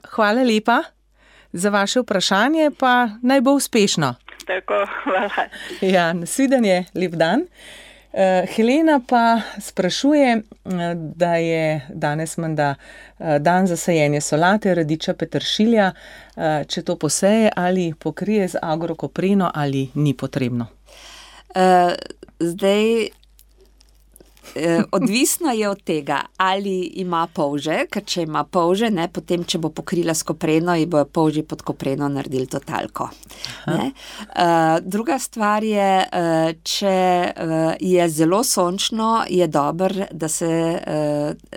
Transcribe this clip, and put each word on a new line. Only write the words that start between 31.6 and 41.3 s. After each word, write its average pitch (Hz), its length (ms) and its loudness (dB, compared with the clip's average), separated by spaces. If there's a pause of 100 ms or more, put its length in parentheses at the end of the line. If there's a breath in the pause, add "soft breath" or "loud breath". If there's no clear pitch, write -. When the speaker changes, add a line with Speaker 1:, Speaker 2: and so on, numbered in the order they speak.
Speaker 3:
kopreno 143 460 -4
naredili 139 400 -4
totalko, - 600 -6 (520 loud breath)
Speaker 1:
Aha. - 120 -4
Speaker 3:
ne. - 180 -2 (440 loud breath)
Eh, 165 440 2
druga 208 380 -4
stvar 214 460 -2
je, 208 260 2 (120)
eh, 165 600 0
če, - 320 -2 (320)
eh, - 80 -4 (440)
je 180 300 2
zelo 160 340 2
sončno, 220 680 -2 (160)
je 180 220 2
dobro, 156 400 0 (220)
da 160 180 -6
se, 165 200 -4 (300)
eh, 147 560 -2 (220)